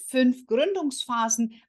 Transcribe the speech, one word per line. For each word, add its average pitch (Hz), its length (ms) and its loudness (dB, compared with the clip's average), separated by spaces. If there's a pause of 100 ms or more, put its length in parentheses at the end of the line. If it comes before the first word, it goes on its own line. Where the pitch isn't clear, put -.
fünf 254 380 2
Gründungsphasen, 240 1200 -2